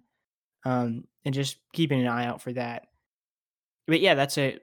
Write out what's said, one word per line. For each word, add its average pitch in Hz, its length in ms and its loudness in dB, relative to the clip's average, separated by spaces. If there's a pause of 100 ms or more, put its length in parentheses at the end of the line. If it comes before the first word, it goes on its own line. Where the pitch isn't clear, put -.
(640)
Um, 123 400 -2 (200)
and 139 100 -2
just 139 240 -4 (140)
keeping 147 280 0
an 123 60 2
eye 120 200 -2
out 120 140 -6
for 127 120 -10
that. 120 340 -6 (1000)
But 160 140 4
yeah, 185 140 6
that's 139 240 0
a 135 240 0